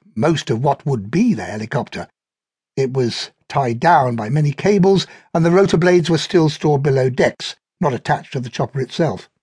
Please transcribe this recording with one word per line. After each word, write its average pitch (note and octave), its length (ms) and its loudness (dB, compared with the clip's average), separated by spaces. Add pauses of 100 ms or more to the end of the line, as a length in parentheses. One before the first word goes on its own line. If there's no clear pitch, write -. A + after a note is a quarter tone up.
(160)
most C#3+ 340 0
of A#2 120 0
what C#3+ 240 -2
would A2+ 240 -4
be G#3 240 2
the G2+ 120 -4
helicopter. G#2+ 600 -8 (680)
It C3 180 -2
was B2 380 -4 (160)
tied B2 320 -4
down C#3 360 2
by G#2+ 140 -6
many D3 220 0
cables, G3 540 2 (280)
and E3 120 2
the F3 60 4
rotor G3 260 4
blades F3+ 320 4
were E3 80 2
still D#3 320 2
stored D3 320 -2
below C3+ 280 2
decks, - 460 -2 (240)
not D3 140 0
attached - 400 -4
to C#3 60 -4
the A#2+ 100 -10
chopper C3 320 -6
itself. B2 480 -4 (140)